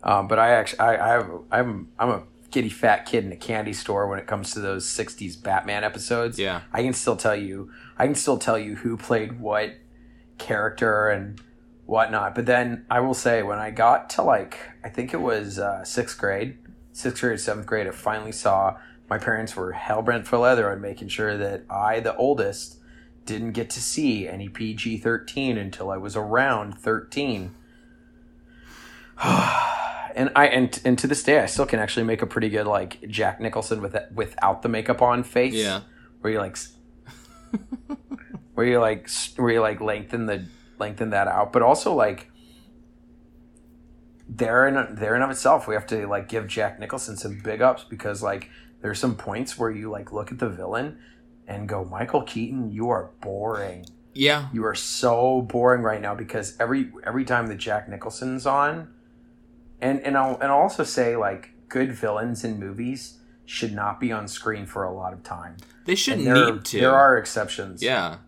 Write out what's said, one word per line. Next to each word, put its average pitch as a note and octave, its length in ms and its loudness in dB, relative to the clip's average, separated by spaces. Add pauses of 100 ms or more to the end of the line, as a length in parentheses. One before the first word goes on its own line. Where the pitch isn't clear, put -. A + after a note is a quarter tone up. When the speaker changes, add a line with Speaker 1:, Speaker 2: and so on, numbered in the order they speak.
Speaker 1:
Um, G2 260 4
but G#2+ 100 4
I A#2 120 6
actu-, A2+ 280 4
I, A2 280 4
I - 80 4
have, G#2+ 160 0 (200)
I'm, G#2 380 0 (100)
I'm A#2+ 120 2
a G2 120 -2 (280)
giddy A#2 180 0
fat - 380 2
kid A2+ 180 0
in F#2+ 80 -8
a E2+ 40 -12
candy G#2+ 360 -6
store G2 360 -2
when G2 100 -4
it F#2+ 80 -10
comes G2+ 260 -6
to G#2+ 80 -6
those G2 260 -4
sixties F#2+ 500 -6
Batman G2+ 480 -2
episodes. A2+ 540 -2
Speaker 2:
Yeah. F#2+ 220 -2 (100)
Speaker 1:
I A#2 120 -2
can B2+ 100 0
still A#2+ 240 0
tell G#2+ 200 2
you, F#2+ 360 -8 (260)
I - 60 2
can C#3+ 100 2
still C#3 220 2
tell A#2 220 0
you G#2 180 -6
who A2+ 220 -4
played A#2+ 420 -2
what G#2+ 300 -2 (680)
character G#2+ 680 2
and G2+ 320 -2 (440)
whatnot. A2 520 2
But A#2+ 100 -2
then A#2+ 420 2
I A#2+ 120 4
will C3 120 2
say, A#2 300 2
when G2+ 160 -4
I A2 140 -6
got A#2 380 4
to, - 120 6
like, A2 340 6 (280)
I A#2+ 40 -8
think - 240 -4
it E3 80 0
was, G#2 380 0
uh, G2 240 -2
sixth - 340 -4
grade, G2+ 420 -2 (340)
sixth - 280 -4
grade, A#2 200 0
seventh G#2+ 260 -4
grade, G#2 220 -2
I - 20 -6
finally G#2+ 400 -4
saw, F#2+ 480 2 (320)
my G#2+ 80 -2
parents A2 380 -2
were F#2 160 -4
hell-bent A2 560 0
for B2 100 4
leather A#2+ 320 6
on G2 100 -6
making G2+ 280 -10
sure G#2+ 280 -2
that G2 320 -4
I, G#2 300 2
the A2+ 180 -2
oldest, A#2 600 0 (480)
didn't A2 280 -6
get A2+ 180 -4
to - 120 -6
see A2+ 460 0
any G2 200 -8
P A2 260 -6
G A2+ 220 -4
thirteen A#2 640 -2
until G2 320 -6
I F#2+ 60 -2
was G2 180 -8
around G#2+ 640 2
thirteen. A2 800 -4 (1600)
<sighs> - 460 2 (520)
And C3+ 180 0
I, C#3+ 140 8
and, B2 360 2
and B2 140 4
to - 80 -2
this C#3 160 0
day, D3 160 6
I G#2 80 4
still C#3 200 0
can A#2 120 0
actually G#2+ 240 0
make A2+ 200 0
a - 40 -2
pretty A2 220 -2
good, G#2 180 0
like, G2 420 -2
Jack G2+ 320 -2
Nicholson A2 400 -4
with, G2 160 -6 (160)
without G2 500 0
the A#2+ 60 0
makeup A#2 320 0
on B2 220 4
face. B2 320 2
Speaker 2:
Yeah. G#2 280 0 (400)
Speaker 1:
Where G#2+ 100 0
you, G#2+ 80 0
like, F#2+ 120 -4
s-, - 200 -14 (800)
<laughs> - 1000 -12
where A#2 120 2
you, B2 140 4
like, A2 240 0
s-, - 320 -8
where A#2+ 160 2
you, A2+ 80 4
like, G#2+ 200 0
lengthen G#2+ 460 -4
the, G2 200 -4 (340)
lengthen G#2 300 -4
that G2 180 2
out. G2 240 0
But A#2+ 100 6
also, D3+ 320 6
like, G#2+ 380 0 (2000)
there A#2+ 380 4
in, B2 300 0
there G#2+ 180 0
in B2 80 4
of C3+ 80 0
itself, C3+ 380 4
we G#2+ 60 -2
have G#2 140 -4
to, G#2+ 200 -2
like, G2+ 200 -4
give A2 200 -4
Jack G#2 320 -4
Nicholson G#2 360 -8
some G2+ 220 -10
big G#2+ 240 -2
ups B2+ 220 2
because, G#2 360 -8
like, G2+ 300 -4 (320)
there's G#2 160 -4
some B2 160 0
points A2 420 -8
where A#2 140 -2
you, G#2+ 180 -10
like, G2+ 240 -10
look G#2 200 -6
at B2 80 -10
the A#2+ 80 0
villain G#2 500 -6 (480)
and G2+ 220 -8
go, G2 160 -4
"Michael G#2+ 380 -2
Keaton, A#2+ 500 -6
you A2+ 180 -4
are A2 200 -2 (100)
boring." G2 640 -6 (280)
Speaker 2:
Yeah. C#3+ 380 2
Speaker 1:
You A2+ 120 -2
are G#2+ 100 0
so B2+ 680 2
boring B2 400 4
right G#2+ 180 0
now G#2 160 -4
because G#2+ 420 -8
every, B2+ 320 0 (160)
every B2 180 -2
time A#2+ 240 0
that G2+ 100 -8
Jack G#2 300 -4
Nicholson's B2 580 -6
on, D3 480 0 (840)
and, C3+ 200 0
and C#3 180 -2
I'll, C3 160 2
and C3+ 160 -2
I'll C#3+ 80 4
also F3 240 2
say, A#2+ 320 0
like, G2+ 380 -4 (160)
good C3 240 0
villains A2+ 500 -4
in A2 160 -4
movies A#2 600 -8 (240)
should - 280 -6
not G#2 280 -4
be B2 100 0
on G#2+ 160 -6
screen G2+ 400 -6
for G2 160 -6
a F#2 100 -4
lot F#2 200 -8
of F#2 100 -16
time. F2 340 -14 (280)
Speaker 2:
They F3+ 100 2
shouldn't G3 320 0
Speaker 1:
And B2+ 100 8
there, A#2+ 160 8
Speaker 2:
need G#2 120 -8
to. G#2+ 160 0
Speaker 1:
there C3 140 6
are C3+ 220 8
exceptions. G2+ 640 -4
Speaker 2:
Yeah. F#2+ 360 0 (120)